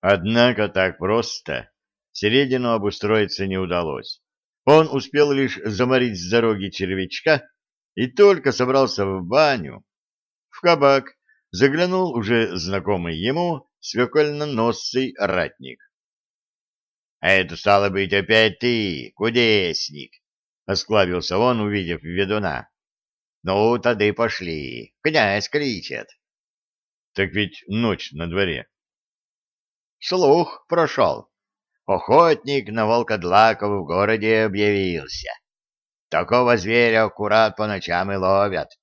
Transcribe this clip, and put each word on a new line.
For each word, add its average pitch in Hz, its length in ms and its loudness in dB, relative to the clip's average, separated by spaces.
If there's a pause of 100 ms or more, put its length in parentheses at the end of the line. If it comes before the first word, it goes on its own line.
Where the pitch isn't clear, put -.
Однако 104 680 2
так 92 300 0
просто 87 720 -4 (420)
Середину 123 600 0
обустроиться 104 720 -2
не 95 120 -4
удалось. 85 640 -4 (420)
Он 156 300 6
успел 143 380 2
лишь 139 320 -2
заморить 120 540 0
с 87 120 -10
дороги 110 400 0
червячка 95 720 -2 (520)
и 120 120 -2
только 175 460 4
собрался 123 540 0
в 95 180 -4
баню. 117 600 0 (680)
В - 100 -20
кабак 139 560 2 (340)
заглянул 160 680 0
уже 113 400 0
знакомый 90 600 -4
ему 147 520 -4 (120)
свекольноносый 131 1400 -2
ратник. 80 600 -4 (1400)
"А 85 100 0
это, 92 260 2
стало 101 340 2
быть, 98 220 -2
опять 107 460 2
ты, 104 580 -2
кудесник!" — 98 960 -2 (540)
осклабился 95 720 -2
он, 120 220 2
увидев 98 420 -4
ведуна. 92 680 -4 (720)
"Ну, 208 360 2
тады 120 340 0
пошли, 80 880 -6
князь 107 460 0
кличет". 139 600 -6 (1080)
"Так 98 180 -4
ведь 101 340 -6
ночь 104 460 -4
на 80 160 -8
дворе". 85 400 -4 (1300)
"Слух 170 680 0
прошел. 135 640 0 (560)
Охотник 135 840 2
на 110 180 -2
волкодлаков 107 840 2
в 98 140 -4
городе 107 580 0
объявился. 95 880 -2 (800)
Такого 120 460 2
зверя 113 480 2
аккурат 104 520 0
по 107 100 -2
ночам 95 460 -4
и 98 40 -4
ловят. 95 520 0 (140)